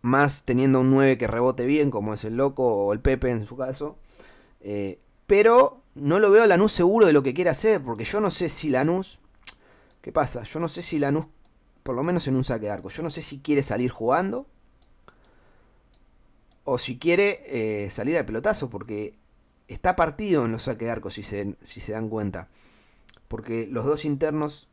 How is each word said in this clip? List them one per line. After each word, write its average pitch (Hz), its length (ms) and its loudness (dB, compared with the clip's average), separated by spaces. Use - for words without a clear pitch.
Más 139 440 2
teniendo 131 360 2
un 131 100 2
nueve 135 280 4
que 120 80 -2
rebote 120 400 0
bien, 143 240 2
como 107 240 -4
es 104 100 -12
el 113 140 -6
Loco 139 260 0
o 101 300 2
el 104 60 -4
Pepe 131 300 0
en 110 160 -4
su 123 100 -18
caso. 135 420 -8
Eh, 101 380 -8
pero 226 560 6
no 147 260 2
lo 208 100 6
veo 220 140 10
a - 20 6
Lanús 196 260 6
seguro 196 340 6
de 160 60 6
lo 143 100 6
que 131 120 -2
quiere 175 160 2
hacer, 202 320 2
porque 113 220 -8
yo 208 160 -4
no 202 100 0
sé 175 180 -4
si 151 220 -4
Lanús, 160 480 -2
¿qué - 120 -16
pasa? 131 320 -2
Yo 156 160 -10
no 165 80 -2
sé 175 120 -10
si 170 180 -4
Lanús, 147 280 0
por 123 140 -6
lo 135 80 -4
menos 175 240 -2
en 131 80 0
un 127 80 0
saque 110 220 -4
de 104 40 -6
arco, 95 180 -10
yo 156 140 -12
no 165 80 -6
sé 160 100 -12
si 143 200 -12
quiere 143 220 0
salir 123 280 -2
jugando 185 560 -2
o 127 140 -2
si 123 200 -8
quiere, 190 440 0
eh, 95 60 -8
salir 131 260 -4
al 139 80 0
pelotazo, 127 460 -4
porque 104 420 -10
está 185 300 -4
partido 165 480 0
en 113 80 -2
los 113 100 -8
saques 117 240 -6
de 117 60 -4
arco, 107 180 -10
si 104 120 -12
se, 101 400 -8
si - 180 -18
se - 120 -10
dan 110 160 -6
cuenta. 101 400 -6
Porque 113 400 -8
los 120 180 -6
dos 147 200 -2
internos 151 680 -4